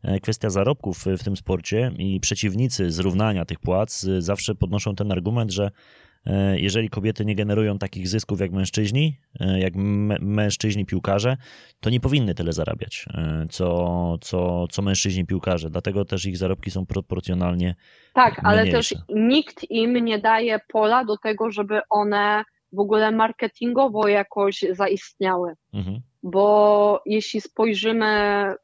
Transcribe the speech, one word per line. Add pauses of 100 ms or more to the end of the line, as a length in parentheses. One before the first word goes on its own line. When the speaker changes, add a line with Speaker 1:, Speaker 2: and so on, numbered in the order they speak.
Speaker 1:
e,
kwestia
zarobków
w,
w
tym
sporcie
i
przeciwnicy
zrównania
tych
płac,
e,
zawsze
podnoszą
ten
argument,
że, (560)
e,
jeżeli
kobiety
nie
generują
takich
zysków
jak
mężczyźni, (220)
e,
jak
m-,
mężczyźni
piłkarze, (440)
to
nie
powinny
tyle
zarabiać,
e,
co,
co,
co
mężczyźni
piłkarze.
Dlatego
też
ich
zarobki
są
proporcjonalnie (400)
Speaker 2:
Tak,
ale
Speaker 1:
mniejsze.
Speaker 2:
też
nikt
im
nie
daje
pola
do
tego,
żeby (100)
one (280)
w
ogóle
marketingowo
jakoś
zaistniały. (200)
Speaker 1:
Mhm. (220)
Speaker 2:
Bo
jeśli
spojrzymy (200)